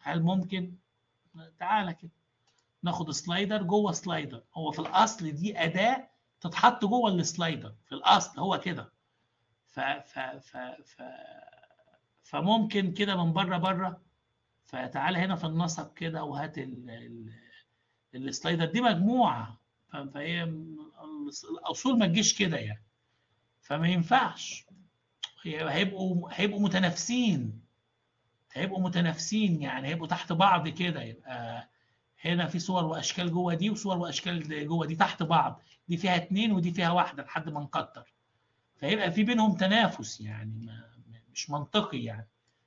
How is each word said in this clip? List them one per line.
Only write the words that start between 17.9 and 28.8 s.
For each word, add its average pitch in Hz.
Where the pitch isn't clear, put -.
ال-، 131
السلايدر 165
دي 175
مجموعه. 196
ف-، -
فهي 143
ال-، 156
الاصول -
ما 208
تجيش 180
كده 175
يعني، 107
فما 160
ينفعش. 185
هي-، 156
هيبقوا، 185
هيبقوا 202
متنافسين، 185
هيبقوا 185